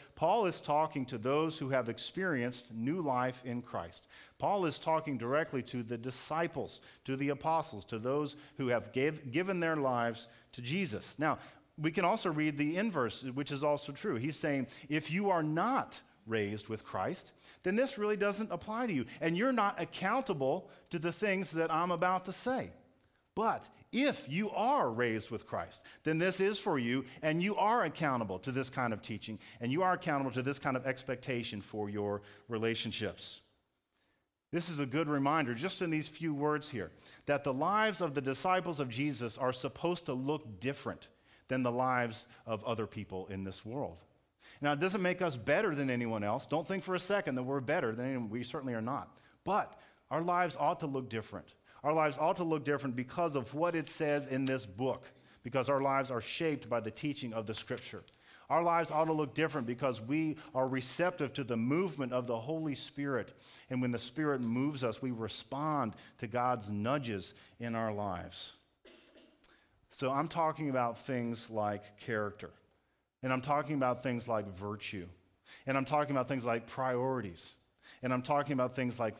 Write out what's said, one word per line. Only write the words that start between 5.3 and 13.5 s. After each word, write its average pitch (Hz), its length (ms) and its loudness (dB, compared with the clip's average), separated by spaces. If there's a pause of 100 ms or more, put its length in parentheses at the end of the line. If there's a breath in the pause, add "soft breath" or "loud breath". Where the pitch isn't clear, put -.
to 123 180 -6
the 117 160 -4
disciples, 135 840 -4 (240 loud breath)
to 135 100 -2
the 139 140 0
apostles, 151 560 0
to 113 140 -6
those 139 360 0 (220 loud breath)
who 135 100 0
have 120 240 2
gave, 139 400 0
given 180 300 0
their 165 160 2
lives 120 500 0 (240 loud breath)
to - 100 -12
Jesus. 123 560 -2
Now, 147 220 2 (380 loud breath)
we 160 140 0
can 190 120 2
also 196 260 4
read 151 280 0
the 147 180 2
inverse, 165 480 0
which 135 280 -4